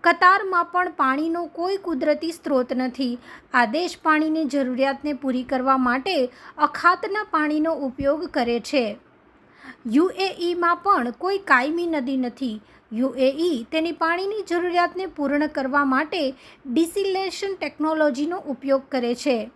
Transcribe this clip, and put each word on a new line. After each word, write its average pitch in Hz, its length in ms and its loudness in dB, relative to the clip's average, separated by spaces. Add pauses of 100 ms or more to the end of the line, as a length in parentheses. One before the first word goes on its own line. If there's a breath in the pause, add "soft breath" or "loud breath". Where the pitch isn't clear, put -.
કતારમાં 370 600 4
પણ 359 260 0
પાણીનો 320 560 0
કોઈ 359 300 -4
કુદરતી 320 560 -2
સ્ત્રોત 262 400 -2
નથી. 254 460 -2 (340 loud breath)
આ 247 140 4
દેશ 311 360 -4
પાણીની 311 420 2
જરૂરિયાતને 269 680 0
પૂરી 254 300 -2
કરવા 262 340 0
માટે 262 540 0 (280 loud breath)
અખાતના 359 720 2
પાણીનો 302 420 0
ઉપયોગ 285 520 -2
કરે 240 360 -2
છે. 226 380 -2 (880 loud breath)
યુ 285 300 4
એ 381 220 -2
ઈમાં 349 380 0
પણ 349 340 2
કોઈ 381 280 -2
કાયમી 320 480 2
નદી 277 300 -2
નથી. 240 460 -4 (300 soft breath)
યુ 247 240 -2
એ 262 140 4
ઈ 277 420 -2
તેની 320 200 0
પાણીની 359 500 -2
જરૂરિયાતને 349 640 0
પૂર્ણ 294 400 -2
કરવા 285 380 0
માટે 277 500 0 (320 loud breath)
ડિસિલેશન 381 880 -2
ટેકનોલોજીનો 311 840 -2
ઉપયોગ 269 500 -2
કરે 240 260 -2
છે. 240 420 -2